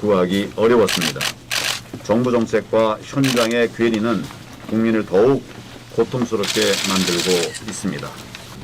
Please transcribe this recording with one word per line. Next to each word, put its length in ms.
구하기 560
어려웠습니다. 640
정부 280
정책과 720
현장의 720
괴리는 500
국민을 360
더욱 360
고통스럽게 680
만들고 420
있습니다. 380